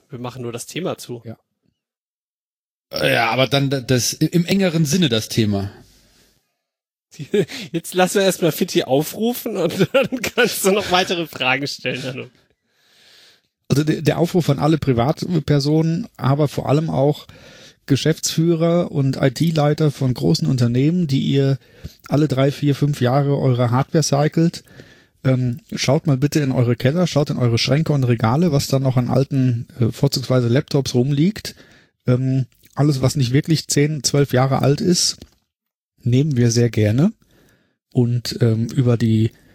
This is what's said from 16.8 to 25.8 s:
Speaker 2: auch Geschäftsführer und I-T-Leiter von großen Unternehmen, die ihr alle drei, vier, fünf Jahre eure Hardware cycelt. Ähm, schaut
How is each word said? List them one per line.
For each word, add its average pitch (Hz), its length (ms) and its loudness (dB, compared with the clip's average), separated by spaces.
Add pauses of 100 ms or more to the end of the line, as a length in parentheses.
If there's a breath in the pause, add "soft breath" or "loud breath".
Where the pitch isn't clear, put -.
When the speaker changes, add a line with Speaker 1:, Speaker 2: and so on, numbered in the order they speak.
Speaker 2:
auch 147 360 0 (600 loud breath)
Geschäftsführer 165 1040 0
und 135 260 0
I-T-Leiter 156 760 0
von 131 200 -2
großen 160 360 0
Unternehmen, 135 580 2
die 135 140 0
ihr 139 380 0 (500 loud breath)
alle 143 180 2
drei, 135 240 0
vier, 143 240 -2
fünf 143 260 -2
Jahre 139 380 0
eure 123 320 2
Hardware 143 320 0
cycelt. 156 600 0 (600 loud breath)
Ähm, 127 360 0 (140)
schaut - 320 0